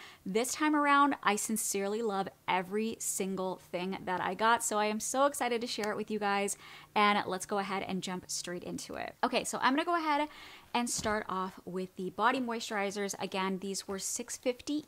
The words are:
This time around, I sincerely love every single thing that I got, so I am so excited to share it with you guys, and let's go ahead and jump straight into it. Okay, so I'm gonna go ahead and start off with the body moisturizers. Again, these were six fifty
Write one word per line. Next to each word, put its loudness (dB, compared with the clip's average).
This 0
time 2
around, 6
I 4
sincerely -2
love 0
every 0
single -2
thing -4
that 0
I 0
got, 4
so 0
I 4
am 0
so 2
excited 0
to -4
share -2
it -2
with -6
you 0
guys, 0
and 6
let's -4
go 0
ahead -2
and -4
jump -6
straight -6
into -8
it. -8
Okay, 2
so -4
I'm 4
gonna 2
go 2
ahead 2
and 4
start 0
off -4
with -6
the -4
body 2
moisturizers. -2
Again, -2
these -6
were -4
six -6
fifty -2